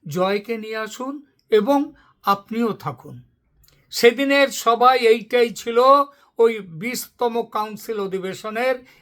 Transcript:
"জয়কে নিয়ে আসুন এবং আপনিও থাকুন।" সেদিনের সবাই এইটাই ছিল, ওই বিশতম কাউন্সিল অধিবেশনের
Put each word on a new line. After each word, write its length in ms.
"জয়কে 500
নিয়ে 180
আসুন 500
এবং 420
আপনিও 500
থাকুন।" 500
সেদিনের 580
সবাই 500
এইটাই 520
ছিল, 320
ওই 220
বিশতম 840
কাউন্সিল 580
অধিবেশনের 760